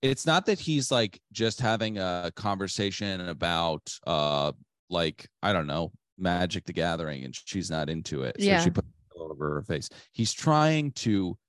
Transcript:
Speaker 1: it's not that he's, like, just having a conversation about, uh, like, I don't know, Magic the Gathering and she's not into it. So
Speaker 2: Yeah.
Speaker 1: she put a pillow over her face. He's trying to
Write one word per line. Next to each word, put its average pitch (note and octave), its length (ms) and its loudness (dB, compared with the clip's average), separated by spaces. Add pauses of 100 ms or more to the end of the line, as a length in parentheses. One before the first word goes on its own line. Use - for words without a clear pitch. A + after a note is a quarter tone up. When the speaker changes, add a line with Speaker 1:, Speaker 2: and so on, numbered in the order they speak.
Speaker 1:
it's C3+ 240 0
not E3 200 4
that G#3 140 2
he's, D3 320 0
like, A2+ 280 2 (120)
just A2 280 0
having A2 380 0
a F2 380 -2
conversation G2 920 -2
about, E2 760 -2
uh, D2 460 2 (380)
like, E2+ 380 -2 (140)
I G2+ 120 2
don't E2 140 0
know, D#2+ 240 -4 (260)
Magic F2+ 480 0
the F2+ 80 -8
Gathering E2 500 -2
and C2 120 -12
she's F2+ 360 -6
not D#2 180 -2
into D#2+ 340 -4
it. B1 160 -4
So G3+ 60 2
Speaker 2:
Yeah. F#3 180 6
Speaker 1:
she F3 60 6
put - 160 0
a - 280 -20
pillow D#2+ 180 -12
over D2 240 -2
her D2 80 -2
face. D#2 260 -4 (220)
He's A2+ 200 0
trying D3+ 600 4
to G2 440 0 (120)